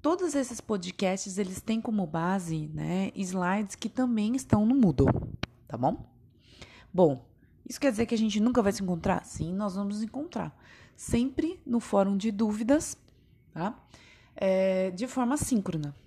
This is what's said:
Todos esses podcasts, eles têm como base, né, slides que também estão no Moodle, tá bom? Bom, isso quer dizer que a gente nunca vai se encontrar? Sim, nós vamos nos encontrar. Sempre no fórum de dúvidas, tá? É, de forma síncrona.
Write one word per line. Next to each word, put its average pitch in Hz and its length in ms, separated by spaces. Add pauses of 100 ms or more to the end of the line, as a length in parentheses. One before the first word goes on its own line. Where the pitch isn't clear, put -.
Todos 359 320
esses 247 260
podcasts, 190 760
eles 185 240
têm 226 180
como 214 260
base, 165 640
né, 156 460
slides 190 640
que - 120
também 233 480
estão 214 300
no 247 80
Moodle, 165 340 (580)
tá 113 120
bom? 139 280 (880)
Bom, 160 400 (340)
isso - 140
quer 285 100
dizer 220 140
que 233 100
a 220 40
gente 214 220
nunca 240 200
vai 202 120
se 202 100
encontrar? 180 420
Sim, 165 300
nós 202 200
vamos 202 200
nos 214 100
encontrar. 226 500 (400)
Sempre 269 680
no 240 160
fórum 196 340
de 202 160
dúvidas, 220 640 (600)
tá? 170 280 (540)
É, 190 540
de 185 160
forma 254 320
síncrona. 165 580 (100)